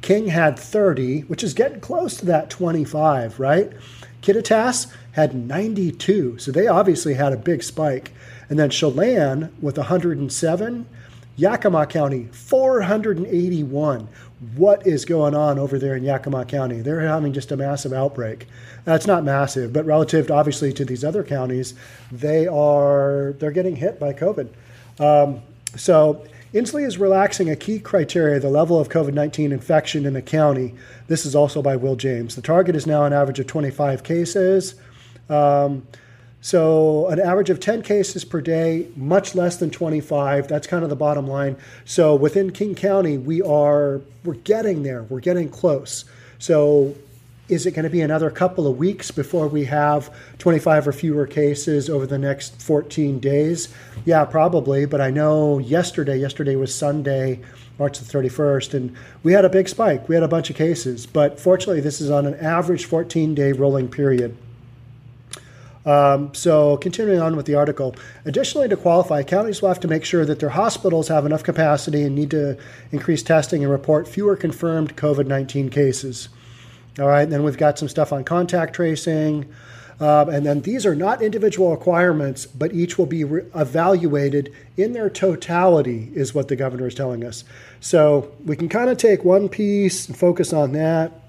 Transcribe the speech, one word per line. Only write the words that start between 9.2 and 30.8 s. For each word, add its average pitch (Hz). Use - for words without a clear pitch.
with 143
a 143
hundred 170
and 139
seven, 220
Yakima 180
County, 139
four 262
hundred 208
and 175
eighty-one. 151
What 196
is 156
going 151
on 147
over 139
there 135
in 127
Yakima 135
County? 123
They're 147
having 156
just 135
a 143
massive 139
outbreak. 131
That's 160
not 175
massive, 139
but 151
relative 156
to, 160
obviously, 147
to 143
these 123
other 165
counties, 127
they 151
are, 143
they're 151
getting 180
hit 143
by 143
covid. 156
Um, 147
so 151
Inslee 277
is 202
relaxing 190
a 151
key 214
criteria: 156
the 139
level 160
of 147
covid 151
nineteen 147
infection 147
in 139
the 131
county. 135